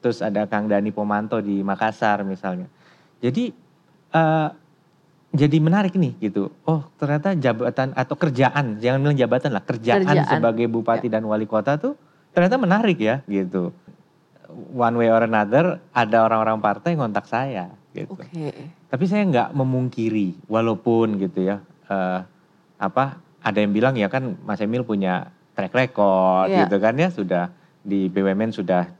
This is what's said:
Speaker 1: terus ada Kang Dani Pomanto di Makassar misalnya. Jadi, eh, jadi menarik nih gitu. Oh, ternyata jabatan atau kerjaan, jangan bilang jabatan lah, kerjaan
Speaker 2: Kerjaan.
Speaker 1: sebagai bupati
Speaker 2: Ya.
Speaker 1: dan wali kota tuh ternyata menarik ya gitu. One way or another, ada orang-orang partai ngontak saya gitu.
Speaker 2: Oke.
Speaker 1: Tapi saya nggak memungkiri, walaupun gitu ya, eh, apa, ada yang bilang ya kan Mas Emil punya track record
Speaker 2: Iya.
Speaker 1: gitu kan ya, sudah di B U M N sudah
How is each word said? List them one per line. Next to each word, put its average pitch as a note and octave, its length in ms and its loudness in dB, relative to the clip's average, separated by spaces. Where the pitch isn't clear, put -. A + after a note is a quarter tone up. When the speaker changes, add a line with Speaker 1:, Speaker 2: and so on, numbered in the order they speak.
Speaker 1:
terus A#2+ 240 -2
ada G#2 240 -2
Kang G#2+ 160 -2
Dani G#2 240 0
Pomanto G#2 500 -4
di G2+ 220 -2
Makassar G2+ 640 -2
misalnya. F#2 480 -8
Jadi, D3 320 -2
eh, D#3+ 400 2
jadi D3 260 4
menarik F3+ 360 2
nih D#3+ 180 2
gitu. G2+ 260 -2
Oh, D#3+ 200 0
ternyata D3+ 360 -2
jabatan B2+ 600 -2
atau - 240 -4
kerjaan, C3 600 0
jangan B2 240 0
bilang D3 160 2
jabatan B2 340 2
lah, G#2 140 -4
kerjaan B2 400 0
Speaker 2:
Kerjaan. D3 260 2
Speaker 1:
sebagai A#2 360 2
bupati A2+ 420 0
Speaker 2:
Ya. A2 80 -2
Speaker 1:
dan A2 80 -2
wali G#2+ 200 -2
kota G#2+ 320 0
tuh C4 200 -4
ternyata F#3 240 2
menarik G#3 400 2
ya A2 280 0
gitu. F#2 480 -2
One A#2+ 260 0
way A#2 120 4
or A2+ 160 6
another, A2+ 560 2
ada A2+ 340 2
orang-orang A2 340 2
partai G#2 340 -2
ngontak A2+ 320 -2
saya A2 480 -6
gitu. - 200 -10
Speaker 2:
Oke. - 160 -18
Speaker 1:
Tapi C3 180 -2
saya G3+ 200 2
nggak B2+ 280 2
memungkiri, A#2 920 0
walaupun A2+ 720 2
gitu F#2+ 260 -2
ya, G2 140 0
eh, F#2 340 -2
apa, C3 400 -2
ada G#2+ 160 -2
yang G#2 160 2
bilang B2 240 2
ya G2+ 160 0
kan B2+ 320 -4
Mas G2+ 160 -6
Emil A#2 240 -2
punya G2 480 -2
track G2 180 -6
record F#2+ 800 2
Speaker 2:
Iya. E3+ 140 4
Speaker 1:
gitu F#2 100 0
kan G#2+ 160 2
ya, D#3 160 0
sudah F#2 360 -2
di G2 320 -2
B F#2+ 80 -2
U F#2+ 80 2
M G2 140 0
N A2 100 -2
sudah F2+ 320 0